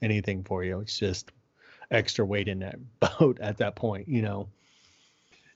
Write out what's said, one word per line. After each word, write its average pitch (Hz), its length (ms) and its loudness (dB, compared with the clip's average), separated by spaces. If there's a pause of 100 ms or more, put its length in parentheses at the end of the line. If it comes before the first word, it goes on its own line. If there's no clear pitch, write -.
anything 104 420 0
for 92 180 -4
you. 92 200 -4
It's - 180 -8
just 95 320 -2 (580)
extra 113 360 2
weight 101 240 0
in 95 100 -2
that 95 180 -8 (220)
<laughs> - 180 2
boat 139 220 6
at 104 200 -2
that 104 160 0
point, 101 340 -4
you 120 120 2
know? 101 280 -2 (1080)